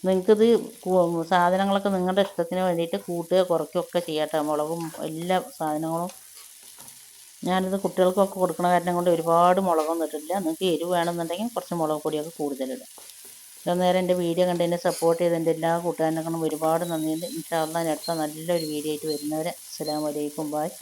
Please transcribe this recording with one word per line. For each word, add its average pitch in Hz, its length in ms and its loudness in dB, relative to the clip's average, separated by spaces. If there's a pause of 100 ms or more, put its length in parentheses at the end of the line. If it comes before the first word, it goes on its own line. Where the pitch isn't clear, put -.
നിങ്ങൾക്കിത് 190 420 4 (380)
കു-, 170 480 4
സാധനങ്ങളൊക്കെ 196 640 4
നിങ്ങളുടെ 185 320 2
ഇഷ്ടത്തിന് 180 400 -4
വേണ്ടിയിട്ട് 170 300 0 (100)
കൂട്ടുക, 175 320 0 (100)
കുറയ്ക്കുകയൊക്കെ 170 580 0
ചെയ്യാം 151 240 -2
കേട്ടോ. 156 180 0
മുളകും 156 320 -2 (280)
എല്ലാ 175 280 -2 (200)
സാധനങ്ങളും. 160 540 -2 (1300)
ഞാനിത് 185 400 0
കുട്ടികൾക്കൊക്കെ 185 580 2
കൊടുക്കണ 175 320 0
കാരണം 180 240 2
കൊണ്ട് 175 180 2
ഒരുപാട് 170 520 6
മുളകൊന്നും 160 400 0
ഇട്ടിട്ടില്ല. 151 260 -6 (120)
നിങ്ങൾക്ക് 311 280 -2
എരിവ് 165 220 -2
വേണമെന്നുണ്ടെങ്കിൽ 170 600 -2
കുറച്ച് 190 260 -6
മുളക് 151 240 0
പൊടിയൊക്കെ 156 340 -2
കൂടുതലിടാം. 131 520 -6 (680)
ഇത്ര 175 240 -4
നേരം 180 200 4
എൻ്റെ 180 200 2
വീഡിയോ 170 280 2
കണ്ട് 175 160 0
എന്നെ 170 220 0
സപ്പോർട്ട് 170 340 2
ചെയ്ത 170 180 2
എൻ്റെ 165 160 2
എല്ലാ 165 160 0 (140)
കൂട്ടുകാരനൊക്കെ 160 460 -2 (180)
ഒരുപാട് 160 420 0
നന്ദിയുണ്ട്. 160 440 -4
ഇൻഷാ 165 300 -4
അള്ളാ, 165 220 -4
ഞാൻ 156 80 0
അടുത്ത 160 160 -8 (100)
നല്ലൊരു 160 520 -2
വീഡിയോ 151 200 -4
ആയിട്ട് 151 200 -6
വരുന്നവരെ 156 380 -4 (100)
അസ്സലാമു 151 480 -6
അലൈക്കും, 147 420 -4
ബായ്. 151 200 -2 (100)